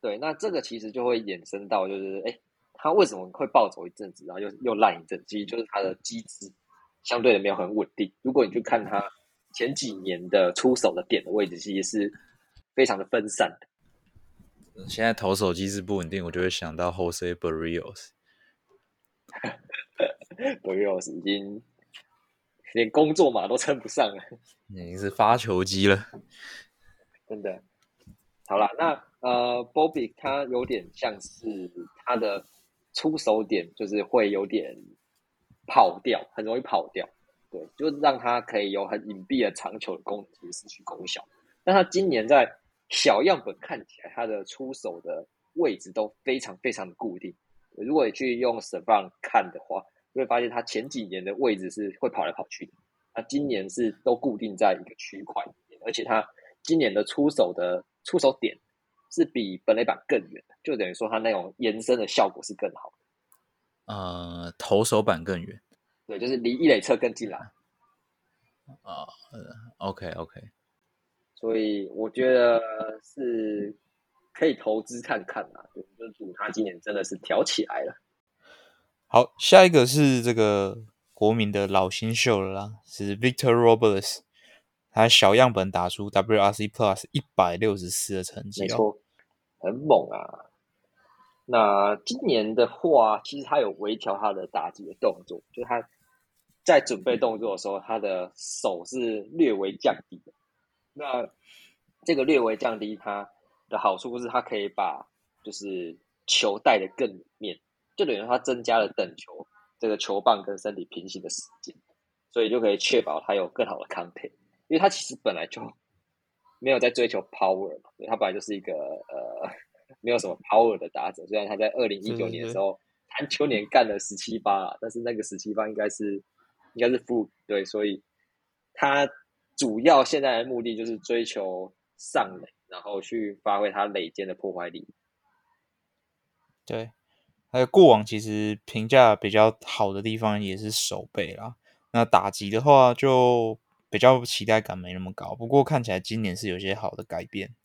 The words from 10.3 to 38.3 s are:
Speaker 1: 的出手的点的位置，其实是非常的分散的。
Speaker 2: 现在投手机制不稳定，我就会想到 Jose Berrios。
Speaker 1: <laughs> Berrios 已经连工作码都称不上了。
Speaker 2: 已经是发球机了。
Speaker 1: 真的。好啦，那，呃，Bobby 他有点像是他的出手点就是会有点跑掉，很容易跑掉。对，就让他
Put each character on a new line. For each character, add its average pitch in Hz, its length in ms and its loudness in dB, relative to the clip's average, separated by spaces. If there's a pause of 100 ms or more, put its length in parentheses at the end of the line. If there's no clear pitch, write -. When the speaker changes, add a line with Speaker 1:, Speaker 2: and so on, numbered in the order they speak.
Speaker 1:
的 92 240 6
出 127 200 4
手 113 200 2
的 90 120 -6
点 104 160 0
的 87 80 -12
位 101 160 2
置， 85 120 -12
其 95 240 -4
实 - 80 -6
是 101 220 -2 (640)
非 131 120 4
常 101 100 0
的 95 80 -8
分 107 240 -2
散 104 220 0 (100)
的。 - 1300 -20
Speaker 2:
现 110 160 -4
在 113 80 4
投 95 220 0
手 98 180 2
机 95 160 -4
制 98 140 -6
不 98 140 -4
稳 87 120 -4
定， 92 160 -6
我 85 60 -6
就 90 100 -4
会 92 80 2
想 85 260 -6
到 87 160 -2
Jose 87 440 -4
Berrios。 82 800 -6 (1160)
Speaker 1:
<laughs> - 1300 -8
Berrios 95 500 -4
已 82 80 -12
经 101 420 -6 (1080)
连 113 180 2
工 151 240 4
作 156 160 6
码 101 160 -2
都 120 120 0
称 139 200 -2
不 113 80 -16
上 120 200 0
了。 98 160 -8 (460)
Speaker 2:
已 98 80 -18
经 87 220 -12
是 98 120 -4
发 113 260 6
球 101 260 0
机 95 260 2
了。 98 180 4 (1200)
Speaker 1:
真 107 140 -12
的。 95 200 -8 (840)
好 98 100 0
啦， 107 200 4
那， 156 280 0 (160)
呃， 123 520 0
Bobby 156 440 0
他 139 300 -4
有 123 200 -2
点 104 260 -4
像 107 280 -6
是 98 500 -12 (340)
他 123 120 0
的 101 280 -2 (480)
出 156 240 -2
手 110 280 2
点 92 320 -2
就 107 100 -6
是 101 160 -2
会 107 280 2
有 101 140 -2
点 82 320 -4 (920)
跑 95 340 4
掉， - 300 -2
很 110 120 -8
容 113 140 -2
易 - 20 -4
跑 - 320 -2
掉。 87 160 -8 (400)
对， 82 160 -14 (120)
就 147 240 -4
让 139 180 4
他 120 220 0